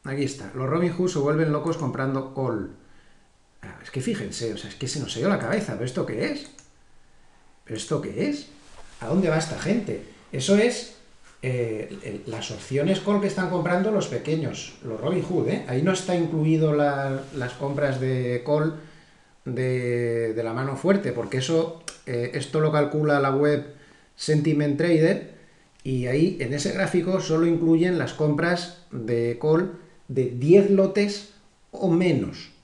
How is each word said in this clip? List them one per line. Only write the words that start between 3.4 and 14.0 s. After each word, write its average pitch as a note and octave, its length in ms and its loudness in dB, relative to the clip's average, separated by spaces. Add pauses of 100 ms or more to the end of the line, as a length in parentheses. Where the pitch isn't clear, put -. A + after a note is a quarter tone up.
Ah, - 220 -16
es - 80 -18
que C3 100 -6
fíjense, G3 540 -4
o - 20 -8
sea, G2+ 140 -12
es - 60 -16
que C3 120 -6
se D3 100 -6
nos - 160 -6
ha A2+ 60 -6
ido E3+ 80 0
la G3 100 2
cabeza. B2 360 -4
¿Pero A2+ 100 -4
esto C#3+ 220 -4
qué E3 260 -4
es? - 160 -8 (1160)
¿Pero A2+ 120 -10
esto D3 240 -4
qué C4 300 -2
es? - 180 -6 (520)
¿A A2+ 80 -8
dónde F3 200 2
va D#3 80 2
esta D#3 220 -4
gente? G3 480 -2 (260)
Eso D#3+ 240 4
es, A#3+ 400 2 (460)
eh, A2+ 600 -4
el, G#2 280 -10
las A2 200 -8
opciones D3 500 0
call G3+ 200 2
que G3+ 60 0
están F3+ 240 -2
comprando F3+ 400 2
los G3+ 160 2